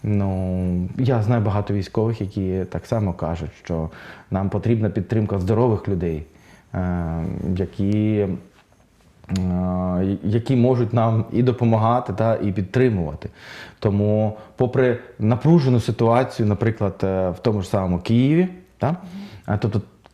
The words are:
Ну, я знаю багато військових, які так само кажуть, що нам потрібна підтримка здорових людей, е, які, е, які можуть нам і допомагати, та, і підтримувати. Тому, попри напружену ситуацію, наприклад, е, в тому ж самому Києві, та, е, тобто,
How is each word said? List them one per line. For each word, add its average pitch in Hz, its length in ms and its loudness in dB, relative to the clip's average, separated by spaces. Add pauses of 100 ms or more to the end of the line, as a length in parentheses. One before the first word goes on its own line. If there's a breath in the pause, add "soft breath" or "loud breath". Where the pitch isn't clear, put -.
Ну, 92 840 0 (100)
я 123 240 0
знаю 113 200 2
багато 101 320 -2
військових, 110 460 -2
які 95 440 -4
так 87 220 -8
само 104 260 0
кажуть, 82 380 -6 (140)
що 80 260 -4 (400 loud breath)
нам 98 200 -2
потрібна 107 400 0
підтримка 104 480 -2
здорових 107 500 2
людей, 85 380 -2 (480 loud breath)
е, 87 500 -2 (320)
які, 104 680 0 (1120)
е, 92 840 0
які 113 340 0
можуть 120 360 2
нам 113 400 2
і 120 100 2
допомагати, 117 680 2
та, 110 240 2
і 98 160 -2
підтримувати. 95 760 0 (500 loud breath)
Тому, 104 580 2 (200 loud breath)
попри 127 420 2 (200)
напружену 123 600 4
ситуацію, 117 680 2
наприклад, 104 460 0 (100)
е, 95 260 0
в 85 80 -6
тому 104 240 0
ж 87 60 -8
самому 92 300 0
Києві, 139 500 2 (300)
та, 156 180 -2 (520 loud breath)
е, 104 120 0
тобто, 101 220 0 (320)